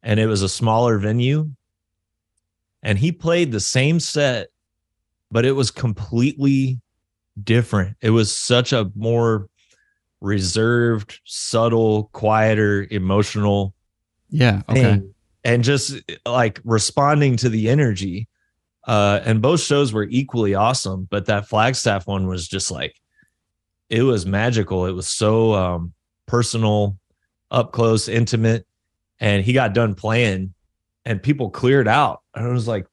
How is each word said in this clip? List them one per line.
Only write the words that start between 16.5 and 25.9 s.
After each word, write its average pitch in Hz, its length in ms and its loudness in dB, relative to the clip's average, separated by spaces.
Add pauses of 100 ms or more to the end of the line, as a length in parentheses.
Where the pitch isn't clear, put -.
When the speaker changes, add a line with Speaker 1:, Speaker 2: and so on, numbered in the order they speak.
Speaker 1:
responding 139 760 2
to 123 100 0
the 110 200 -2
energy. 110 600 0 (580)
Uh, 101 380 2
and 110 180 2
both 156 180 2
shows 143 320 0
were 107 120 -2
equally 113 500 -2
awesome, 98 560 -2
but 101 160 -4
that 104 220 -2
Flagstaff 110 580 0
one 95 200 -2
was 90 220 -6
just, - 220 -6
like, 73 240 -10 (960)
it 117 120 2
was 117 220 2
magical. 98 640 -2
It 95 60 -4
was 90 160 -8
so, 110 460 2
um, 90 380 -2 (340)